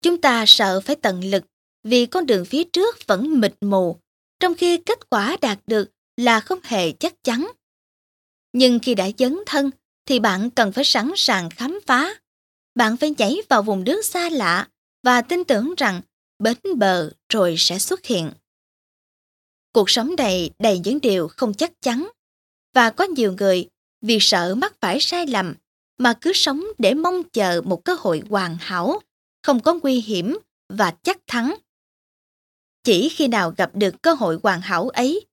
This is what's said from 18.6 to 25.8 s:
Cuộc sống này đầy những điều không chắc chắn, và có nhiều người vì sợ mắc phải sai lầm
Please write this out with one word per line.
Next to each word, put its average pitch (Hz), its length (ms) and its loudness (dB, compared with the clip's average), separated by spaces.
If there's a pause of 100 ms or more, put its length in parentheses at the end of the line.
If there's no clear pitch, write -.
Cuộc 208 180 4
sống 247 280 0
này 185 400 0
đầy 202 200 2
những 220 220 -2
điều 196 280 0
không 214 260 -4
chắc 330 180 -2 (100)
chắn, 269 260 -2 (680)
và 233 160 4
có 359 140 -2
nhiều 254 340 -2
người 190 300 2 (320)
vì 220 200 0
sợ 185 340 2
mắc 339 260 -4
phải 202 200 -2
sai 349 260 -4
lầm 196 280 -4 (440)